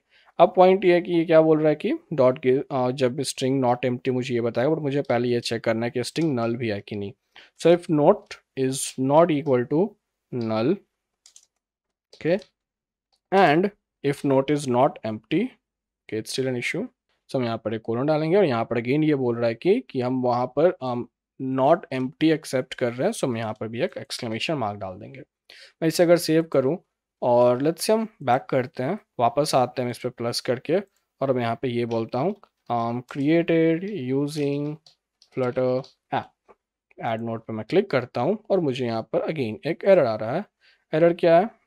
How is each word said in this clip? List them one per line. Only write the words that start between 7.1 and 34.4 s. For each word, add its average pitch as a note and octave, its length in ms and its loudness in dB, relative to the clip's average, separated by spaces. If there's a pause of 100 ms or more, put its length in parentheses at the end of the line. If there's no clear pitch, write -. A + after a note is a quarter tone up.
So E3+ 180 6
if F3 140 -4
not D#3+ 460 2 (220)
is C3 160 -2 (240)
not C#3+ 260 6
equal C#3 480 0
to F3 140 2 (480)
null, A2+ 400 0 (1400)
okay, E3+ 240 -2 (920)
and F#3 360 4 (360)
if C#3+ 200 0
not C3+ 180 4
is D3 240 0
not B2 220 4 (180)
empty, A2+ 340 -4
okay, - 720 -12
it's G#2+ 160 -6
still C3 180 -4
an B2+ 120 -4
issue। F3+ 280 -6 (420)
So - 60 -8
हम B2+ 80 0
यहाँ A#2 140 -4
पर G#2+ 160 -6
एक A2 80 -6
कोलन A#2 240 -2
डालेंगे D#3 320 2
और G#3 80 4
यहाँ A#2 200 0
पर A#2+ 160 -4
again C3+ 220 0
ये D3+ 120 2
बोल B2 200 0
रहा A#2+ 120 -2
है A#2 80 -2
कि, G3 240 2
कि C#3 220 -6
हम B2+ 200 -2
वहाँ B2 240 0
पर, D#3+ 360 0
अम, B2 260 -6 (340)
not C3 360 2 (160)
empty C#3 460 0
accept - 360 -6
कर A#2+ 180 -2
रहे C3+ 140 -2
हैं, A3+ 60 -2
so - 100 -6
हम B2 140 -2
यहाँ A2+ 220 -6
पर A#2 80 -8
भी A#2 140 -6
एक F#3+ 160 -6
एक्सक्लेमेशन A2+ 560 -6
मार्क G#2 260 -4
डाल F#2+ 200 -12
देंगे। - 200 -18 (640)
मैं E3 60 0
इसे D#3+ 160 2
अगर E3+ 140 6
सेव D#3+ 260 0
करूँ D3 340 0 (440)
और B2 400 4
let's D#3+ 180 -2
say - 120 -2
हम A3 160 0 (160)
बैक B2+ 260 0
करते C3 340 -4
हैं, F3 160 -4 (200)
वापस C#3+ 360 0
आते B2+ 260 0
हैं, B2 60 -2
हम B2 40 -4
इस A#2 60 -10
पर B2+ 120 -6
प्लस A#2 320 -6
करके, C3+ 360 -2 (440)
और C#3 120 0
मैं B2 100 0
यहाँ A2+ 180 -2
पे C3+ 60 -4
ये A#2+ 180 -2
बोलता A#2 340 -4
हूँ, F3+ 160 -2 (340)
अम, A#2+ 420 -4
created E3 720 2 (300)
using C#3+ 640 -4 (600)